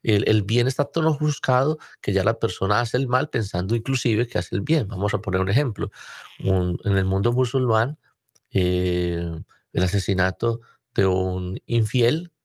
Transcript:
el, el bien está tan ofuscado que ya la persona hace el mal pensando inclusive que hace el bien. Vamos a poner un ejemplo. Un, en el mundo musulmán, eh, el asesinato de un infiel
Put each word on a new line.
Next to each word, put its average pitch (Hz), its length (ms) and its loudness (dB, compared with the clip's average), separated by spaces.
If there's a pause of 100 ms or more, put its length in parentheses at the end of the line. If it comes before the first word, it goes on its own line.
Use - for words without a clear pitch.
el, 104 260 2
el 107 140 4
bien 117 240 0
está 139 180 -2
tan 156 220 -2
ofuscado 147 720 0 (240)
que 101 100 -2
ya 92 100 2
la 113 160 0
persona 104 420 0
hace 120 180 -2
el 135 100 -2
mal 127 220 0
pensando 98 440 -2
inclusive 120 520 0
que - 100 -6
hace - 180 -2
el 101 60 0
bien. 123 280 0
Vamos 95 260 -2
a 98 80 -4
poner 92 180 -2
un 92 80 0
ejemplo. 110 420 0 (540)
Un, 92 400 0
en 98 140 2
el 95 80 2
mundo 98 260 0
musulmán, 123 680 0 (520)
eh, 90 760 0 (460)
el 90 100 0
asesinato 92 800 0 (340)
de 98 120 2
un 92 580 0
infiel 120 680 2 (140)